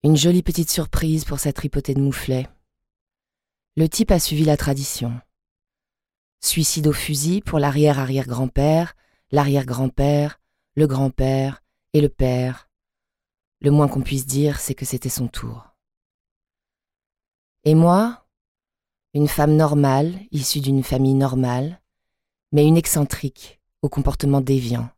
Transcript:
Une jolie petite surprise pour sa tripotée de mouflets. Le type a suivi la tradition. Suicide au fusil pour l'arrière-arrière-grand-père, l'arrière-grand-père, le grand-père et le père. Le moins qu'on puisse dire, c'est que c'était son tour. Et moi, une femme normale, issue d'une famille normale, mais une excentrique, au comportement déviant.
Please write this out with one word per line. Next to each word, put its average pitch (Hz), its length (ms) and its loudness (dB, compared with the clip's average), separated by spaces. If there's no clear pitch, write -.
Une 151 120 6
jolie 175 280 4
petite 170 260 -2
surprise 156 560 -2
pour 143 140 -6
sa 143 120 -2
tripotée 139 440 -4
de 139 60 0
mouflets. 131 460 -4
Le 156 140 2
type - 220 0
a 180 80 4
suivi 156 260 0
la 151 100 4
tradition. 135 640 -6
Suicide - 460 -2
au 151 80 4
fusil 156 480 -4
pour - 160 -4
l'arrière-arrière-grand-père, 139 1400 0
l'arrière-grand-père, 139 1080 0
le 151 100 4
grand-père 135 760 -2
et 151 80 4
le 143 80 2
père. 127 600 -4
Le 139 120 2
moins 147 160 6
qu'on 135 160 -2
puisse 135 240 -4
dire, 143 320 0
c'est - 160 -6
que 135 100 -10
c'était 127 240 -6
son 123 180 -4
tour. - 480 -12
Et 156 100 4
moi, 180 540 2
une 147 120 2
femme 151 280 2
normale, 147 580 2
issue 143 320 -4
d'une 135 220 0
famille 135 320 0
normale, 131 680 -2
mais 147 160 6
une 160 100 6
excentrique, - 840 -4
au 143 80 -2
comportement 139 520 0
déviant. 123 560 -2